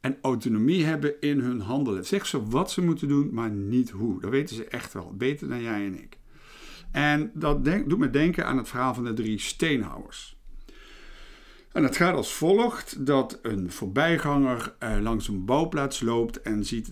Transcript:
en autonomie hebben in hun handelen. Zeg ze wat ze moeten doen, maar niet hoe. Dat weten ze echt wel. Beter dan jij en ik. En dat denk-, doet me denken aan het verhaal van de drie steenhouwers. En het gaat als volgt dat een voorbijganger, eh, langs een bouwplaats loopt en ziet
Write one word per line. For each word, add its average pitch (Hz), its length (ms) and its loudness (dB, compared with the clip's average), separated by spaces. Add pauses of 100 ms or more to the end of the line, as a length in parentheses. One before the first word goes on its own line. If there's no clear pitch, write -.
en 135 200 -4
autonomie 127 640 2
hebben 147 360 0
in 147 200 2
hun 123 200 -2
handelen. 107 460 -2
Zeg 196 200 0
ze 113 220 -4
wat 143 220 0
ze 185 120 -2
moeten 165 260 2
doen, 143 240 4
maar 117 180 -2
niet 107 400 0
hoe. 98 300 -2
Dat 90 100 -4
weten 135 260 0
ze 113 80 -8
echt - 280 -10
wel. 92 240 -10
Beter 139 320 -2
dan 123 140 -4
jij 107 240 -4
en 95 80 -4
ik. - 240 -18 (760)
En 147 420 2
dat 143 300 2
denk-, 165 240 2
doet 175 100 2
me 143 120 2
denken 165 360 2
aan 131 100 0
het 113 120 -2
verhaal 123 260 0
van 120 100 -4
de 117 80 -2
drie 110 260 -2
steenhouwers. - 1040 -4 (1300)
En - 100 2
het 127 140 2
gaat 175 180 4
als 139 180 -2
volgt 196 760 2
dat 135 360 2
een 95 280 -2
voorbijganger, 135 1080 0
eh, 110 220 -2
langs 110 280 0
een 95 160 -2
bouwplaats 143 560 0
loopt 117 420 0
en 104 220 -2
ziet 113 280 -6